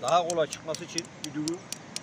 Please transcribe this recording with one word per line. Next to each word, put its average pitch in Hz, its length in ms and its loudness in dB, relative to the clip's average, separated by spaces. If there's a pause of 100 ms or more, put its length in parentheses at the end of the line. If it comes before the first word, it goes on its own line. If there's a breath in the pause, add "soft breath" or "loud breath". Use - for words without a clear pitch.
daha 160 260 6
kolay 165 180 4
çıkması 160 380 -6
için 151 200 -4 (200)
düdüğü 151 320 0 (460)